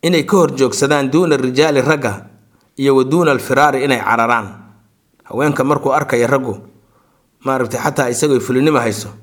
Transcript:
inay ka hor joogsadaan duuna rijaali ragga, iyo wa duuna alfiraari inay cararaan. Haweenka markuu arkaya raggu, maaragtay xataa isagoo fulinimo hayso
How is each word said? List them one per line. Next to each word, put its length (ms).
inay 220
ka 120
hor 200
joogsadaan 560
duuna 240
rijaali 460
ragga, 440
iyo 180
wa 80
duuna 280
alfiraari 520
inay 160
cararaan. 480
Haweenka 400
markuu 280
arkaya 340
raggu, 280
maaragtay 360
xataa 300
isagoo 300
fulinimo 380
hayso 320